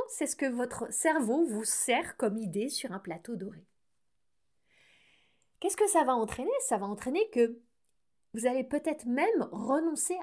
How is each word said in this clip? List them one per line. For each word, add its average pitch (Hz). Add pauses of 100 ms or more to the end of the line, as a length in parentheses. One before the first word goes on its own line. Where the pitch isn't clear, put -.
c'est -
ce -
que 277
votre 240
cerveau 311
vous 220
sert -
comme 214
idée 214
sur -
un 190
plateau 196
doré. 180 (2000)
Qu'est-ce 392
que 415
ça 330
va 254
entraîner ? 240 (100)
Ça -
va 196
entraîner 254
que 233 (760)
vous 226
allez 254
peut-être 294
même 294
renoncer 311